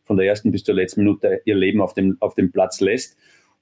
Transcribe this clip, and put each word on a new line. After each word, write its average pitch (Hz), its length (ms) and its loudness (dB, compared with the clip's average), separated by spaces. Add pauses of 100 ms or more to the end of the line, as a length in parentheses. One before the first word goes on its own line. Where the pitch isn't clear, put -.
von 107 120 -2
der 95 100 2
ersten 104 260 0
bis 101 120 -4
zur 101 120 0
letzten 92 280 -2
Minute 98 400 0
ihr 107 120 0
Leben 98 260 0
auf 92 120 -4
dem, 95 280 0
auf 104 140 -2
dem 95 180 2
Platz 92 260 -2
lässt. 107 380 -2 (440)